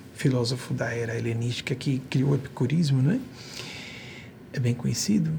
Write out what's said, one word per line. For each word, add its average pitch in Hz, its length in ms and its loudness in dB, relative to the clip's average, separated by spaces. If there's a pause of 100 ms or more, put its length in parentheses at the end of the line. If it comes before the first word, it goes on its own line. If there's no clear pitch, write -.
(160)
filósofo 127 580 0
da 127 180 -2
era 117 240 -2
helenística 117 600 -2
que 131 240 0 (100)
criou 139 220 4
o 143 40 6
epicurismo, 139 640 2
não 135 120 6
é? 247 80 4 (1300)
É - 60 -4
bem 120 140 4
conhecido. 160 640 2